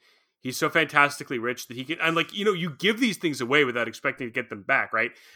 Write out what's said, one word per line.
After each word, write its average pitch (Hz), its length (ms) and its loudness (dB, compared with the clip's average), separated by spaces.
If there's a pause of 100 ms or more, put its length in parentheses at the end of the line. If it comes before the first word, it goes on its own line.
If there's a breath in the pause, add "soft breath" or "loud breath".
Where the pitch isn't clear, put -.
(400 soft breath)
He's 131 160 -6
so 151 140 0
fantastically 143 720 2
rich 123 260 -6
that 120 100 -14
he 127 80 -8
can, - 160 -6
and, 165 140 2
like, 165 180 0
you 202 120 -4
know, 208 80 4
you 170 180 -2
give 208 300 0
these 226 160 2
things 147 240 -2
away 135 240 4
without 120 240 -2
expecting 131 400 -6
to 110 40 -12
get 123 180 -6
them 104 120 -10
back, 120 300 0
right? 117 180 0 (260 loud breath)